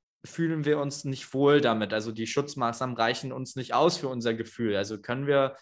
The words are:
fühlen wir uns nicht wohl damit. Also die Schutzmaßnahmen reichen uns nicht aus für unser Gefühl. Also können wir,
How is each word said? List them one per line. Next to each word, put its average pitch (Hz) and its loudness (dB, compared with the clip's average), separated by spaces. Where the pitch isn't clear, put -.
fühlen 160 -4
wir 147 2
uns 143 -6
nicht 135 -8
wohl 143 6
damit. 110 2
Also 110 -2
die 113 -6
Schutzmaßnahmen 127 -2
reichen 120 0
uns 127 -8
nicht 123 -4
aus 160 4
für 139 -4
unser 120 0
Gefühl. 113 -2
Also 101 -2
können 131 -4
wir, 139 4